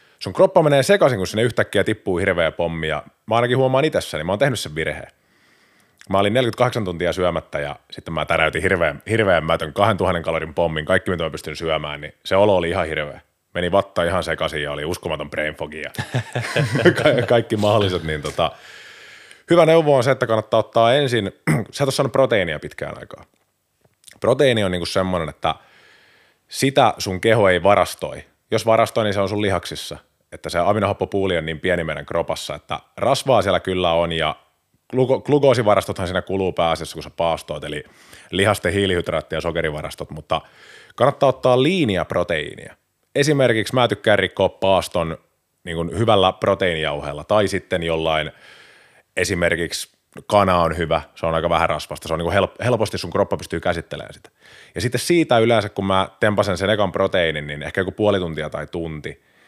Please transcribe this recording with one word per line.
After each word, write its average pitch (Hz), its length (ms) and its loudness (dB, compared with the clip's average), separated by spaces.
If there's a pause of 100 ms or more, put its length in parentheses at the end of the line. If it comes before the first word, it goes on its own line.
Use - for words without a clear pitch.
(180)
sun 95 140 -10
kroppa 185 300 4
menee 143 200 4
sekaisin, 165 360 4
kun - 80 -2
sinne 107 160 -2
yhtäkkiä 110 420 0
tippuu 104 340 -2
hirveä 85 340 0
pommi, 82 360 -4
ja 73 140 -4 (240)
mä 107 80 0
ainakin 123 240 2
huomaan 131 260 2
itsessäni, 80 400 -4
mä 87 80 -2
oon 104 60 -2
tehnyt 131 220 0
sen 76 140 -10
virheen. 76 380 -6 (1000)
Mä 98 80 2
olin 101 160 2
neljäkymmentäkahdeksan 123 500 0
tuntia 87 280 -2
syömättä, 85 480 -2
ja 71 160 -8 (140)
sitten - 240 -12
mä 76 100 -2
täräytin 80 380 -2
hirveän, 85 480 0
hirveän 98 340 2
mätön 80 280 -2
kahdentuhannen 92 500 0
kalorin 80 320 -6
pommin, 80 300 -2
kaikki 92 260 0
mitä 85 140 -2
mä 80 60 -4
pystyn 76 260 -12
syömään, 76 440 -6
niin 73 140 -16 (100)
se 95 120 0
olo 101 200 6
oli 87 140 0
ihan 90 160 -2
hirveä. 76 340 -6 (340)
Meni 90 180 -2
vatta 95 320 0
ihan 85 200 0
sekaisin 78 380 -4
ja 71 100 -6
oli 73 120 -6
uskomaton 78 460 -6
brain 76 240 -6
fog 76 200 -10
ja 76 160 -12 (540)
<laughs> 120 580 0
ka-, 123 260 2
kaikki 117 280 2
mahdolliset, 104 460 2
niin 78 200 -6
tota, 76 280 -2 (1000)
hyvä 170 160 6
neuvo 156 300 6
on 123 80 2
se, 123 60 2
että 131 160 0
kannattaa 110 340 2
ottaa 113 340 4
ensin, 120 380 0 (180)
<clears throat> 131 220 -2
sä - 120 -4
et 135 40 2
oo - 20 0
saanut 135 220 -2
proteiinia 107 460 2
pitkään 76 400 -10
aikaa. - 260 -18 (960)
Proteiini 120 440 2
on 92 60 0
niinku 87 160 -4
semmonen, 92 420 -2
että 76 260 -4 (920)
sitä 131 500 2
sun 92 220 -6
keho 110 280 4
ei 90 140 2
varastoi. 85 600 0 (260)
Jos 110 160 -2
varastoi, 113 380 2
niin 104 100 -2
se 101 60 0
on 98 80 0
sun 104 140 -4
lihaksissa. 87 560 -6 (340)
Että - 180 -12
se 87 80 -2
aminohappopuuli 98 800 0
on 80 80 -4
niin 80 140 -6
pieni 87 240 0
meidän 76 220 -8
kropassa, 80 480 -4
että - 260 -10 (160)
rasvaa 123 460 2
siellä 90 180 2
kyllä 90 320 0
on 85 200 2
ja 78 240 -2 (560)
gluko-, 127 280 0
glukoosivarastothan 117 880 2
siinä 90 160 -4
kuluu 92 300 -2
pääasiassa, 82 420 -2
kun 80 80 -12
sä - 80 -16
paastoit, 78 540 -4
eli 76 200 -10 (460)
lihasten 98 420 2
hiilihydraatti- 87 640 -2
ja 80 60 -4
sokerivarastot, 80 720 -6
mutta 78 300 -6 (560)
kannattaa 139 320 2
ottaa 127 340 2
liiniä 135 420 0
proteiinia. - 720 -4 (380)
Esimerkiksi 131 600 2
mä 123 140 4
tykkään 104 300 2
rikkoa 95 300 0
paaston 87 680 0 (460)
niin 85 120 -8
kuin 82 220 -4
hyvällä 104 340 4
proteiinijauheella 76 920 -2
tai 104 240 2
sitten 90 340 -4
jollain, 80 500 -2 (840)
esimerkiksi 85 800 -2 (320)
kana 92 360 4
on 80 140 0
hyvä, 80 260 -2 (120)
se - 120 -6
on 82 80 0
aika 82 140 -2
vähän 82 200 2
rasvasta, 78 400 -8
se 82 60 -2
on 80 40 -2
niin 82 120 -4
kuin 98 60 -2
help-, - 280 0
helposti 110 340 -2
sun 87 120 -10
kroppa 98 260 0
pystyy 85 240 -8
käsittelemään 82 540 -6
sitä. - 160 -20 (440)
Ja 85 60 -6
sitten 123 180 -2
siitä 160 400 2
yleensä, 113 300 4
kun 98 160 -6
mä 95 240 2 (120)
tempasen 101 380 2
sen 98 120 0
ekan 101 220 2
proteiinin, 82 540 0
niin 73 160 -10
ehkä 73 180 -6
joku 92 120 -4
puoli 104 260 2
tuntia 78 320 -6
tai 78 160 -8
tunti, 78 580 -10 (240)